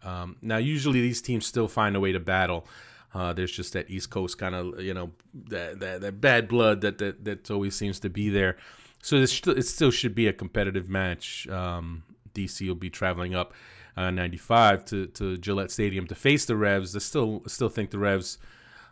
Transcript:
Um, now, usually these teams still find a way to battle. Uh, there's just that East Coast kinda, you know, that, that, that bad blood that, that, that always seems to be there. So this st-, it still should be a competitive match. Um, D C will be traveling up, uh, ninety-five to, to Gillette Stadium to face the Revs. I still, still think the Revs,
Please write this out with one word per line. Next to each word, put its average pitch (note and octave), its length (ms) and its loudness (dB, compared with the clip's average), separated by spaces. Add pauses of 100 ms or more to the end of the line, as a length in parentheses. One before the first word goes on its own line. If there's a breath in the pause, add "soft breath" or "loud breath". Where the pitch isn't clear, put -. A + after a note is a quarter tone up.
Um, F2+ 380 -8
now, A2 160 0
usually C#3 420 2
these A#2+ 220 0
teams A#2 240 -2
still A2+ 200 0
find G2+ 300 2
a G2 40 2
way G2 120 2
to F#2 80 0
battle. F2+ 480 0 (460 loud breath)
Uh, F2+ 180 -2
there's F2+ 180 -2
just - 220 -8
that F#2 180 -6
East F#2+ 200 -8
Coast F#2 280 -4
kinda, F2+ 400 -4
you F#2+ 140 -6
know, F2 180 -6 (380)
that, F2+ 320 -8
that, F#2 220 -8
that G2+ 180 -6
bad A#2 260 6
blood G#2+ 360 4
that, G#2 160 0
that, G2+ 260 -4
that G#2 260 -8
always G2+ 240 -2
seems G2+ 260 -4
to G2 100 -4
be G#2 180 0
there. G2 300 2 (440 loud breath)
So D3 160 2
this B2+ 140 6
st-, - 260 2
it B2+ 40 2
still - 280 2
should A2 240 0
be A2+ 140 4
a F#2+ 40 2
competitive F#2+ 560 -2
match. F#2 600 -4
Um, F2 560 -6 (280)
D G2 140 -6
C F#2+ 220 -6
will F2+ 80 -2
be F2+ 140 -8
traveling F2+ 440 -2
up, F2+ 200 -2 (420 loud breath)
uh, F#2 140 0
ninety-five F#2 760 4
to, F#2+ 220 -4
to F#2 300 -6
Gillette G2 320 -2
Stadium F#2+ 380 -2
to F#2+ 60 -8
face C#3+ 300 4
the A#2+ 100 0
Revs. G2+ 400 2
I G#2 60 -4
still, A2 460 -2
still - 240 -2
think G#2 200 -4
the G2+ 80 -6
Revs, G2 400 0 (540 loud breath)